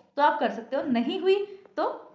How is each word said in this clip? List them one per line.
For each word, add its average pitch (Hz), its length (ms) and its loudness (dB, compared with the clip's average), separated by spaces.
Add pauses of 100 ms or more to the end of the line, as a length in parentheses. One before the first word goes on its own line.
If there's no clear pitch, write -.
(160)
तो 285 60 2
आप 294 180 4
कर 233 100 0
सकते 226 260 -8
हो, - 80 -2
नहीं 294 360 0
हुई 381 160 4 (400)
तो 349 120 0 (260)